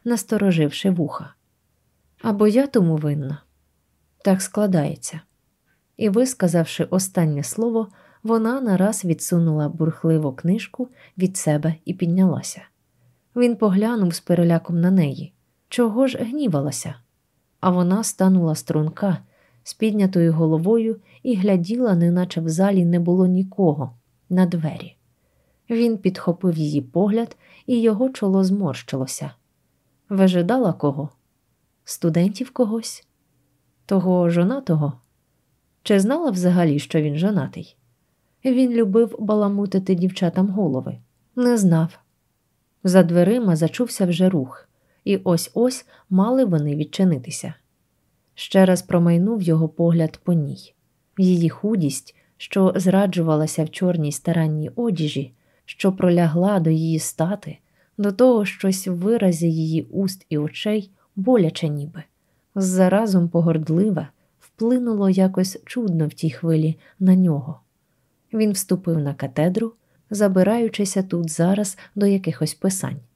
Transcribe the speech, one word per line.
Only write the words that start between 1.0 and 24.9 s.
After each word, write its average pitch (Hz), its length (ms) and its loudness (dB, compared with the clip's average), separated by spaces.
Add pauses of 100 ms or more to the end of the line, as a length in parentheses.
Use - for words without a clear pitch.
"Або 208 260 2
я 247 200 2
тому 175 280 2
винна. 147 460 -4 (840)
Так 190 180 2
складається". 170 800 -2 (760)
І, 214 120 0
висказавши 185 760 0
останнє 165 600 -2
слово, 226 440 -4 (360)
вона 226 380 -2
нараз 202 440 0
відсунула 160 640 0
бурхливу 160 640 -2
книжку 220 560 -4 (280)
від 185 200 -2
себе 156 380 -2 (100)
і 185 80 -6
піднялася. 180 680 0 (760)
Він 240 200 2
поглянув 202 580 0
з - 60 -10
переляком 170 600 2
на 180 100 4
неї. 147 420 0 (360)
Чого 240 380 0
ж 240 100 -4
гнівалася? 180 800 -4 (640)
А 185 100 0
вона 180 340 0
станула 185 520 2
струнка, 156 600 -4 (460)
з - 100 -18
піднятою 190 600 0
головою 180 680 0 (240)
і 254 120 -2
гляділа, 196 600 0
неначе 175 460 0
в 165 80 -4
залі 190 360 2
не 175 140 2
було 175 260 2
нікого, 180 680 0 (360)
на 185 160 2
двері. 165 500 -6 (720)